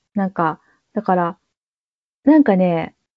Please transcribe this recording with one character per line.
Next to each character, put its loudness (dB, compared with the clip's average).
な -4
ん -10
か、 -6
だ -8
か -2
ら、 -4
な 4
ん 4
か 0
ね、 -2